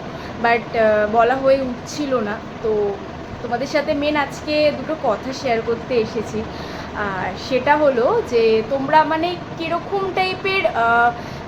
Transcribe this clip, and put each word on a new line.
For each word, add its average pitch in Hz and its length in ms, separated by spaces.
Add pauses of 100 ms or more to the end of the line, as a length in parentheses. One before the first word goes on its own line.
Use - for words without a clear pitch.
(440)
but, 233 360
আহ, 214 320
বলা 233 240
হয়ে 269 260
উঠছিল 254 580
না। 214 180 (260)
তো 208 320 (460)
তোমাদের 240 260
সাথে 302 260
মেন 294 220
আজকে 302 560
দুটো 262 320
কথা 247 380
শেয়ার 226 200
করতে 233 340
এসেছি। 220 480 (520)
আর 190 360 (180)
সেটা 269 280
হলো 302 520
যে 226 400
তোমরা 277 340
মানে 320 320 (220)
কীরকম 349 580
টাইপের, 381 500
আহ, 349 440 (380)